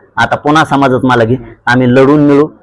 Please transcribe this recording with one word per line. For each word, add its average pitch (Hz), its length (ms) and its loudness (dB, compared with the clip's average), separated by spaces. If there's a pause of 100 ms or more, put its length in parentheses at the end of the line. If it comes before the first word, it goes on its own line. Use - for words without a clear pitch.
(160)
आता 120 200 -2
पुन्हा 151 280 0
समाजच 135 400 -2
मालक 120 220 0
आहे. 120 100 -2 (300)
आम्ही 123 280 0
लढून 143 320 2
मिळू. 143 220 2 (140)